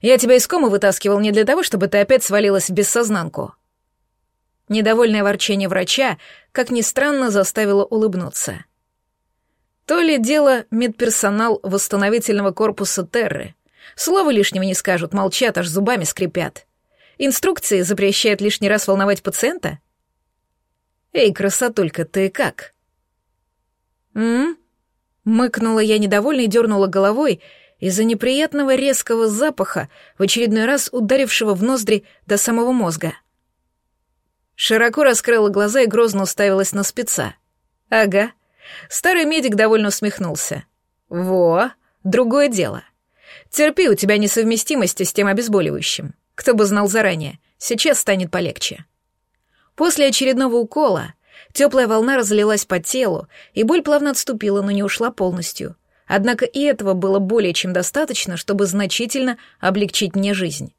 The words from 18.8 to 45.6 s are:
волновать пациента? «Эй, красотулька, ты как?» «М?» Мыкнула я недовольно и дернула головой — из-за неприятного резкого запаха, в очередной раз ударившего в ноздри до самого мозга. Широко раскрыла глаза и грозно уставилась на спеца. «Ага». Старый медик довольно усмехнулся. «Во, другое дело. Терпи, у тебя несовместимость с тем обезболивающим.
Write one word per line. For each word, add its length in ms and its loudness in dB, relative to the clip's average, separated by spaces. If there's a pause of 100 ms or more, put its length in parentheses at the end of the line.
волновать 340 0
пациента? 560 -4 (1300)
«Эй, 200 2
красотулька, 720 -2
ты 240 -2
как?» 460 -6 (1400)
«М?» 440 0 (680)
Мыкнула 560 0
я 180 2
недовольно 440 0
и 40 0
дернула 420 2
головой — 520 0 (380)
из-за 260 -2
неприятного 680 0
резкого 520 0
запаха, 640 -2 (300)
в 40 0
очередной 440 0
раз 260 -2
ударившего 640 0
в 80 -4
ноздри 420 0 (220)
до 100 0
самого 360 0
мозга. 420 -2 (1400)
Широко 480 2
раскрыла 440 4
глаза 320 2
и 60 4
грозно 380 2
уставилась 480 0
на 100 -2
спеца. 520 -4 (540)
«Ага». 440 2 (580)
Старый 340 2
медик 300 0
довольно 340 4
усмехнулся. 760 -6 (440)
«Во, 640 2 (340)
другое 440 2
дело. 340 -4 (640)
Терпи, 400 2
у 60 6
тебя 240 0
несовместимость 840 0
с 120 -4
тем 140 2
обезболивающим. 840 -2 (200)